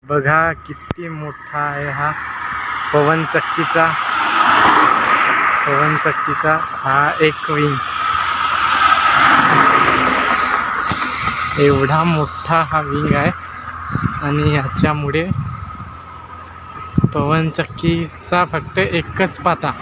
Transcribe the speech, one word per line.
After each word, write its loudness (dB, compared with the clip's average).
बघा 2
किती -8
मोठा -10
आहे -4
हा -2
पवनचक्कीचा, 2
पवनचक्कीचा 0
हा 2
एक -2
विंग. 2
एवढा 4
मोठा 0
हा 0
विंग 0
आहे 2
आणि 2
याच्यामुळे 0
पवनचक्कीचा 0
फक्त -4
एकच -2
पाता. 0